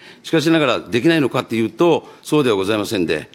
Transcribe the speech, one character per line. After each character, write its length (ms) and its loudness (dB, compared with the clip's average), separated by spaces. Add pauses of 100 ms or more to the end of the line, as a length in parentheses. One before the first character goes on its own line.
(240)
し 80 -12
か 80 2
し 100 0
な 80 4
が 80 0
ら、 140 0
で 200 -4
き 80 2
な 60 4
い 60 2
の 100 0
か 140 -4
と 100 -8
い 100 0
う 60 -2
と、 380 0 (140)
そ 180 0
う 40 2
で 60 2
は 60 2
ご 80 -2
ざ 100 -2
い 40 -2
ま 60 -2
せ 140 -4
ん 80 0
で、 280 -4